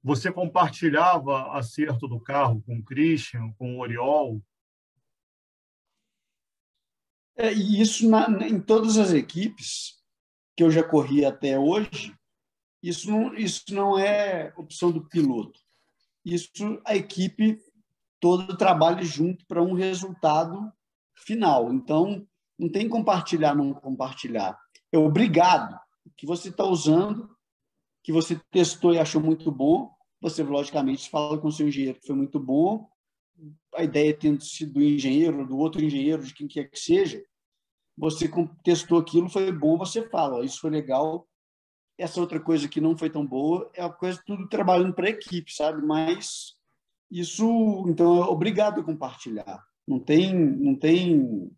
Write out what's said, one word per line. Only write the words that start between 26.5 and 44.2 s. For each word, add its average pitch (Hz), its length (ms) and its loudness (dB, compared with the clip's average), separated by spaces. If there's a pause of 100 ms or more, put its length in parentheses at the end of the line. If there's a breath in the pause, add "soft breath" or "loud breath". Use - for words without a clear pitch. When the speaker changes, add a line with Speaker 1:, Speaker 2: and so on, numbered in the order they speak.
Speaker 2:
tá 196 120 -2
usando, 180 720 2 (680)
que 160 80 -4
você 160 260 0 (120)
testou 175 420 2
e 170 60 4
achou 156 220 0
muito 160 300 0
bom, 147 400 0 (300)
você, 160 240 -4
logicamente, 139 680 -4
fala 151 300 -2
com 151 80 -2
o 151 40 -2
seu 151 140 -2
engenheiro 139 320 -4
que - 80 -20
foi 143 80 -6
muito 139 240 -4
bom, 160 500 0 (840)
a 165 80 -4
ideia 151 340 2
tendo 147 280 0
sido 147 300 -12
do 143 80 2
engenheiro, 143 640 2
do 131 120 -6
outro 156 280 -2
engenheiro, 147 380 -2
de 131 100 -14
quem 147 140 -14
quer 143 240 -10
que - 80 -16
seja, - 460 0 (720)
você 156 320 -4
com-, 165 180 -2 (160)
testou 170 360 2
aquilo, 170 300 2
foi 190 220 -2
bom, 156 260 2
você 226 320 -6
fala, 139 280 -2
"Ó, 120 80 -4
isso 135 160 -10
foi 156 100 -4
legal, 151 580 -2 (720)
essa 175 220 -6
outra 165 180 -2
coisa 151 300 0
que 151 120 -4
não 160 160 2
foi 156 140 -4
tão 151 160 -6
boa", 151 480 -2
é 180 80 -10
a 170 80 -6
coisa 180 340 -6